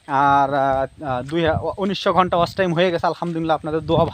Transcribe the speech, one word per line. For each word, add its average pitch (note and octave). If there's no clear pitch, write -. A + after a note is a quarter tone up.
আর, C#3
আহ, C3+
আহ, C3
দুই E3
হা-, D#3
উনিশশো G3
ঘন্টা F3+
ওয়াচ E3+
টাইম F#3+
হয়ে F3+
গেছে, E3+
আলহামদুলিল্লাহ, E3
আপনাদের D#3+
দোয়া E3